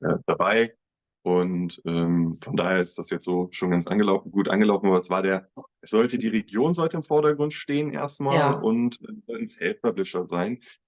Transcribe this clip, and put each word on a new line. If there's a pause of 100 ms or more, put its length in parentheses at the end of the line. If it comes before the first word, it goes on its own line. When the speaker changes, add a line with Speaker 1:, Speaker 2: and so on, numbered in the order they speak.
Speaker 1:
äh, (120)
dabei. (480)
Und,
ähm,
von
daher
ist
das
jetzt
so
schon
ganz
angelau-,
gut
angelaufen,
aber
es
war
der, (320)
es
sollte,
die
Region
sollte
im
Vordergrund
stehen
erstmal
Speaker 2:
Ja.
Speaker 1:
und,
äh, (140)
sollten
Self-Publisher
sein, (300)